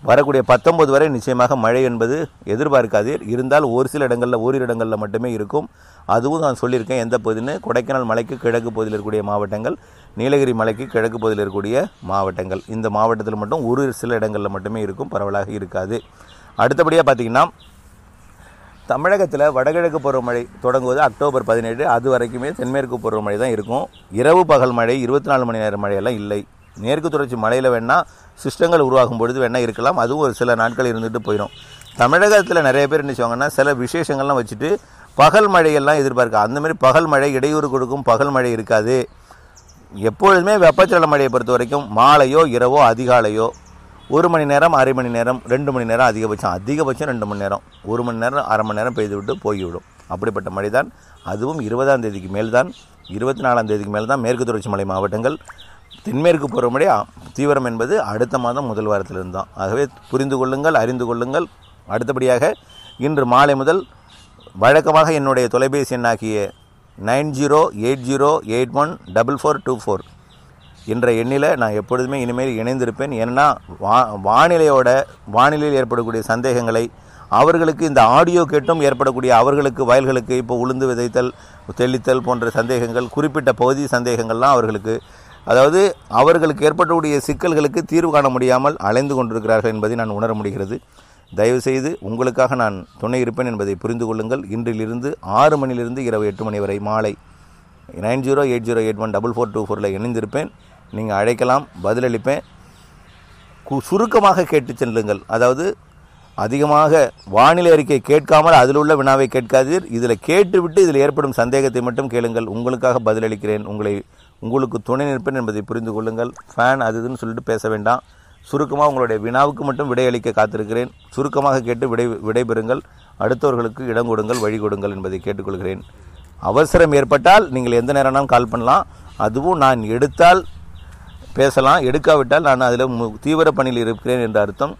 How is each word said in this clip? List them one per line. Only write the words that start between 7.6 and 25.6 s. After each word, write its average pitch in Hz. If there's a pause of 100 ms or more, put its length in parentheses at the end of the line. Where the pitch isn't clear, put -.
கொடைக்கானல் 127
மலைக்கு 117
கிழக்கு 117
பகுதியில் 110
இருக்கக்கூடிய 107
மாவட்டங்கள், 104 (380)
நீலகிரி 135
மலைக்கு 110
கிழக்கு 113
பகுதியில் 107
இருக்கக்கூடிய 101 (160)
மாவட்டங்கள், 95
இந்த 110
மாவட்டத்தில் 107
மட்டும் 127
ஒரு 127
சில 117
இடங்கள்ல 104
மட்டுமே 101
இருக்கும், 101
பரவலாக 101
இருக்காது. 98 (580)
அடுத்தபடியா 156
பாத்தீங்கன்னா, 123 (1400)
தமிழகத்துல 151
வடகிழக்கு 156
பருவமழை 123 (200)
தொடங்குவது 127
அக்டோபர் 131
பதினேழு. 113
அது 120 (100)
வரைக்குமே 120
தென்மேற்கு 127
பருவமழை 107
தான் 120
இருக்கும். 107 (280)
இரவு 143
பகல் 131
மழை, 120
இருபத்தி 135
நாலு 131
மணி 113